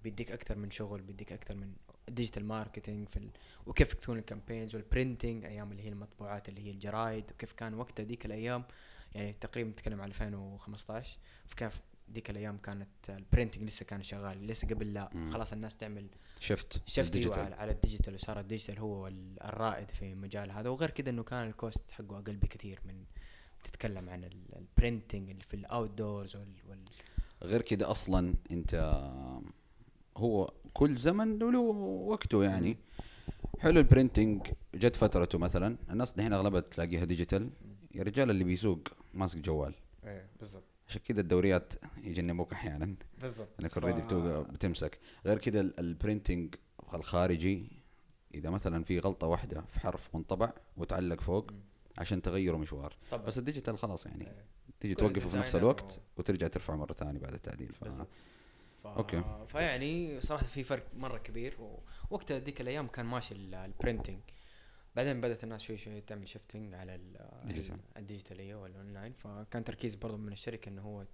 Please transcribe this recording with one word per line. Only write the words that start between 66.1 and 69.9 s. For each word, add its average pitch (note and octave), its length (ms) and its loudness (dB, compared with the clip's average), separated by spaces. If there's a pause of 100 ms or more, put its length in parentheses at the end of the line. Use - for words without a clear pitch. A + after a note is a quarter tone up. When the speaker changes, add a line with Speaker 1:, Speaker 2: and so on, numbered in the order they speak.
Speaker 1:
شيفتنج G#2+ 460 -12
على F#2 220 -10
ال-، F#2 500 -14
Speaker 2:
ديجيتال. F2 340 -6 (180)
Speaker 1:
الديجيتال، G2+ 420 -12
أيوة، G2 220 -12
والأونلاين. G2 520 -12
فكان G#2+ 500 -8
تركيز A2 320 -6